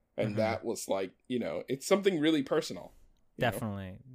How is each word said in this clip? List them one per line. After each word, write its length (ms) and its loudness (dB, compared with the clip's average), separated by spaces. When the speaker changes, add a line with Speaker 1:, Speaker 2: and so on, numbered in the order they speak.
Speaker 1:
And 180 0
Speaker 2:
Mm-hmm. 20 0
Speaker 1:
that 260 2
was, 240 -4
like, 260 0
you 120 0
know, 280 -2
it's 180 -4
something 340 4
really 240 4
personal, 520 -2
you 120 0
know? 140 0
Speaker 2:
Definitely. 380 -6